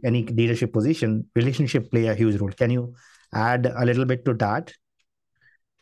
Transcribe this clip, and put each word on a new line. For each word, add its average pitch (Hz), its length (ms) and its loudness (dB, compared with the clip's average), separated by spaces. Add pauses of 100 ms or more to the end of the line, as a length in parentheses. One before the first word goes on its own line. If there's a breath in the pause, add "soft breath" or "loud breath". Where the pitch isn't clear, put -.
any 117 200 0
leadership 117 480 0
position, 110 640 0
relationship 131 560 0
play 113 160 2
a 110 80 0
huge 107 260 2
role. 101 120 -4
Can 120 180 0
you 123 240 -2 (400 soft breath)
add 120 320 2
a 123 180 -2
little 120 220 2
bit 127 180 -2
to 131 100 2
that? 113 380 -2 (1080 soft breath)